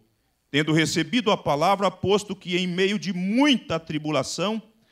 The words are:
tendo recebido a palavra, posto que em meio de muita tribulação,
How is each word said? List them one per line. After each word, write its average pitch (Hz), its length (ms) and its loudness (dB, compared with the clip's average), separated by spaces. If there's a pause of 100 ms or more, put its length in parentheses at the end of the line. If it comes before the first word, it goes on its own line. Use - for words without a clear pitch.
(500)
tendo 156 220 0
recebido 160 580 0
a 190 60 4
palavra, 180 540 0
posto 190 440 -2
que 175 220 -6
em 180 100 0
meio 190 320 0
de 170 140 -6
muita 202 680 2
tribulação, 156 840 -2 (300)